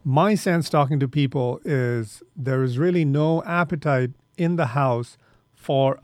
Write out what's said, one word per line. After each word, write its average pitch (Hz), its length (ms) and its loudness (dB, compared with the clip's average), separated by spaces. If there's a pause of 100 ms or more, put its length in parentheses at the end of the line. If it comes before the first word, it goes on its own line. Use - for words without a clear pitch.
my 165 320 2
sense 170 340 0
talking 147 300 2
to 135 80 0
people 131 560 -2
is 120 580 -2 (140)
there 131 260 -2
is 123 160 -2
really 175 260 2
no 156 400 0
appetite 151 680 -2 (260)
in 175 180 0
the 165 120 0
House 120 520 -2 (340)
for 135 520 0